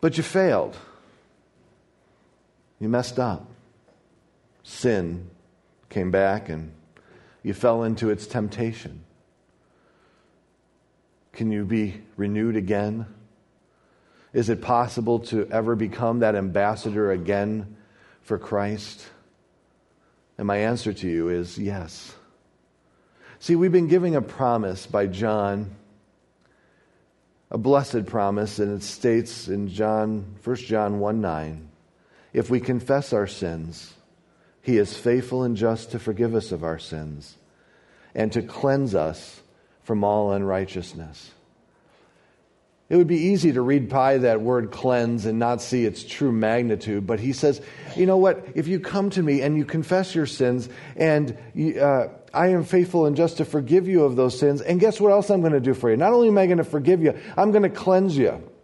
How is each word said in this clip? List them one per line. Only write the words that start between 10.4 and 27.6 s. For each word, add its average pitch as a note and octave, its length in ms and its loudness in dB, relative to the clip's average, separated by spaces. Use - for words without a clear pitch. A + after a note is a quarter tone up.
Can A2+ 220 -4
you G#2 100 -4
be G#2+ 380 -4
renewed G#2+ 400 -2
again? G#2+ 480 -2
Is A#2 160 0
it G#2 120 0
possible A#2 580 0
to A2 300 -4
ever A2+ 260 0
become A#2 440 -2
that G#2+ 160 2
ambassador G2+ 760 0
again G2+ 680 -2
for G#2+ 160 -4
Christ? G#2 680 -6
And G#2 80 -6
my G2+ 120 0
answer A2 340 -2
to F#2 160 -8
you E2 220 -2
is F2 280 -6
yes. G2 560 -10
See, - 160 2
we've F3 160 4
been F3 160 4
giving E3+ 280 2
a C3+ 60 2
promise A2 680 -2
by G#2 200 0
John, G2+ 680 -2
a - 80 -6
blessed B2 500 2